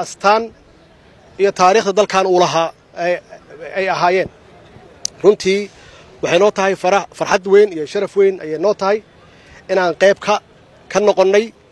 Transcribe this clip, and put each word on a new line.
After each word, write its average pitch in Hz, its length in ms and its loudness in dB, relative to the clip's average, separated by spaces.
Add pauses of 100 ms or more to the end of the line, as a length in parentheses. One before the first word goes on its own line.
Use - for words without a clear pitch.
astaan 220 500 -2 (840)
iyo 196 140 0
taariikhda 190 400 2
dalkan 190 340 0
uu 180 140 2
lahaa 160 320 0 (240)
ay, 175 240 -4 (560)
ay 190 120 -4
ahaayeen. 175 400 0 (960)
Runtii 196 480 0 (520)
waxay 151 160 0
noo 208 120 4
tahay 190 260 -2
fara-, 180 360 0
farxad 180 340 -2
weyn 202 260 4
iyo 151 140 -8
sharaf 196 300 -6
weyn 196 240 2
ayay 156 180 -8
noo 196 160 0
tahay 208 280 -2 (640)
inaan 185 320 0
qayb 190 180 0
ka, 202 220 -4 (480)
ka 190 120 -2
noqonnay, 202 520 2 (200)